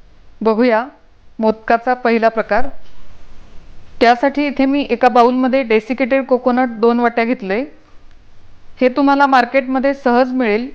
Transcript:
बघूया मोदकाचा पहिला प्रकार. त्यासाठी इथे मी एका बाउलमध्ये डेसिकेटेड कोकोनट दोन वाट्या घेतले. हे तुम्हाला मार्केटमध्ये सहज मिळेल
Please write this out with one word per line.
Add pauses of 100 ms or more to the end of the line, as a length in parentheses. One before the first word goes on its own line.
(400)
बघूया (520)
मोदकाचा
पहिला
प्रकार. (1300)
त्यासाठी
इथे
मी
एका
बाउलमध्ये
डेसिकेटेड
कोकोनट
दोन
वाट्या
घेतले. (1160)
हे
तुम्हाला
मार्केटमध्ये
सहज
मिळेल